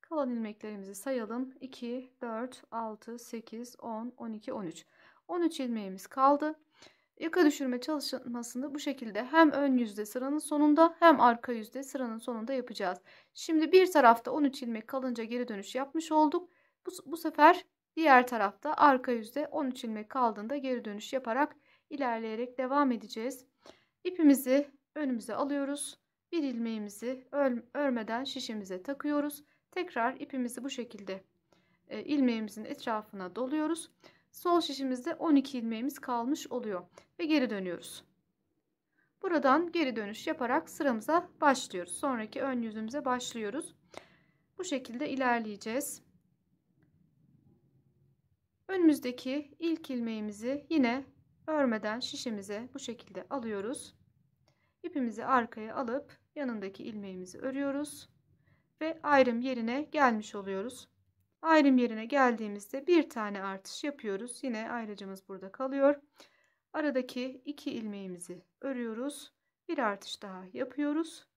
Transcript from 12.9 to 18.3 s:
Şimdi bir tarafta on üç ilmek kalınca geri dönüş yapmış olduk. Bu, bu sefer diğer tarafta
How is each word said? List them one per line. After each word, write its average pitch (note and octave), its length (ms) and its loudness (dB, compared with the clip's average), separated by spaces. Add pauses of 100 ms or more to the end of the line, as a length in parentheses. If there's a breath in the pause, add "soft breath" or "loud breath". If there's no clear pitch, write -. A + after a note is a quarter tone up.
Şimdi D#4+ 380 2
bir F#4 200 10
tarafta A#3 380 8
on D4+ 140 2
üç C4+ 180 0
ilmek A3+ 260 -6
kalınca B3+ 360 -4
geri A#3+ 240 -4
dönüş G3+ 260 -8
yapmış C#4 380 -4
olduk. D#4 360 4 (380 soft breath)
Bu, F4+ 40 -10 (160)
bu D4 100 -8
sefer D#4+ 480 6 (320)
diğer C4+ 300 8
tarafta A#3 480 -2